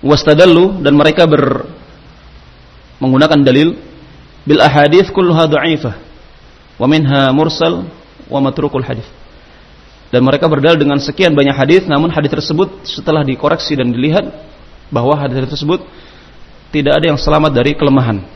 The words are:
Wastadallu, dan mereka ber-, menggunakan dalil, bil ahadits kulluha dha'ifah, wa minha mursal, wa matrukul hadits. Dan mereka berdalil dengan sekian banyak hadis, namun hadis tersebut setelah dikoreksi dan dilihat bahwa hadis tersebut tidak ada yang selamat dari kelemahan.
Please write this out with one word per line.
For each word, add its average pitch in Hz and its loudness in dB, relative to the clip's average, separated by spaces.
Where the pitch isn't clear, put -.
Wastadallu, 170 4
dan 143 2
mereka 156 2
ber-, 147 -2
menggunakan 139 2
dalil, 139 2
bil - 0
ahadits 147 4
kulluha 170 2
dha'ifah, 147 -2
wa 120 0
minha 139 2
mursal, 160 -2
wa 139 -4
matrukul 135 -4
hadits. 117 -10
Dan 127 2
mereka 143 0
berdalil 151 2
dengan 143 0
sekian 151 0
banyak 139 2
hadis, 139 2
namun 156 0
hadis 147 -2
tersebut 160 -4
setelah 156 -4
dikoreksi 135 -4
dan 123 -2
dilihat 139 -2
bahwa 127 0
hadis 131 -4
tersebut 156 -6
tidak 147 0
ada 156 -2
yang 143 -4
selamat 151 0
dari 135 0
kelemahan. 127 0